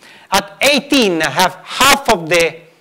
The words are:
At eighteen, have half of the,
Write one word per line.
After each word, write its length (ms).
At 300
eighteen, 600
have 420
half 480
of 180
the, 320